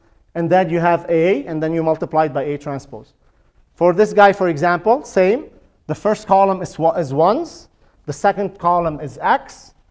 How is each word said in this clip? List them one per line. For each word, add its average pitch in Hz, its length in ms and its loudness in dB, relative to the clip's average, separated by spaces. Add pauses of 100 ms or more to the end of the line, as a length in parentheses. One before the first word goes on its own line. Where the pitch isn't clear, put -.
(340)
and 170 160 -4
then 185 200 2
you 170 100 -2
have 170 300 0
A, 180 360 2
and 156 160 -6
then 160 120 -2
you 165 100 -2
multiply 160 420 0
it 143 80 -6
by 143 100 -4
A 147 140 -6
transpose. 135 560 -14 (600)
For 175 180 4
this 185 200 2
guy, 202 200 6
for 185 160 0
example, 175 540 0
same. 202 460 0 (360)
The 151 100 -6
first 208 300 -4
column 196 360 2
is - 180 -10
wa-, 160 140 0
is 147 200 -4
ones, 214 560 -2 (360)
the 147 80 -8
second 196 440 -2
column 170 420 -2
is 131 200 -12
x, - 540 -4 (180)